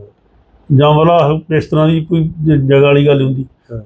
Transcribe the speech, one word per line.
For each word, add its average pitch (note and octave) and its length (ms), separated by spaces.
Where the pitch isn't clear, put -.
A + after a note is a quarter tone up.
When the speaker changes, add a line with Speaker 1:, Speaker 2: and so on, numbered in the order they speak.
Speaker 1:
ਜਾਂ D3 180
ਮਤਲਬ D#3 600
ਇਸ D3+ 120
ਤਰ੍ਹਾਂ D#3 220
ਦੀ D#3+ 180
ਕੋਈ D#3+ 260
ਜ-, C#3+ 240
ਜਗ੍ਹਾ C#3 120
ਵਾਲੀ C#3+ 280
ਗੱਲ C#3+ 140
ਹੁੰਦੀ C3 240
Speaker 2:
ਹੂੰ। A2+ 140